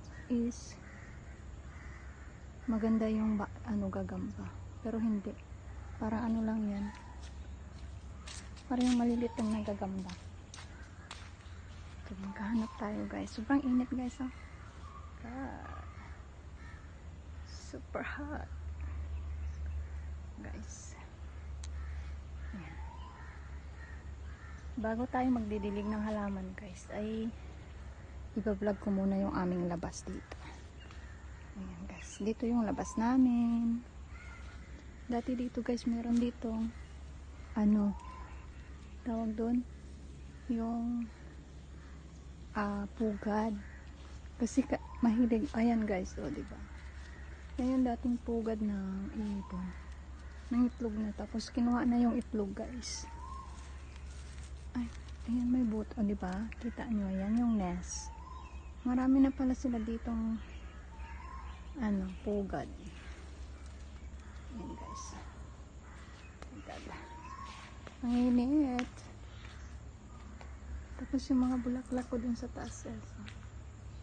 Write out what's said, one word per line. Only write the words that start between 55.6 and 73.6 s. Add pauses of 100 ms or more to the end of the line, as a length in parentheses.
buto,
oh,
diba? (320)
Kita
nyo,
ayan
yung
nest. (800)
Marami
na
pala
sila
ditong, (1400)
ano, (160)
pugad. (1900)
Ayan,
guys. (3000)
Ayan,
ang
init. (2000)
Tapos
yung
mga
bulaklak
ko
dun
sa
taas,
guys. (920)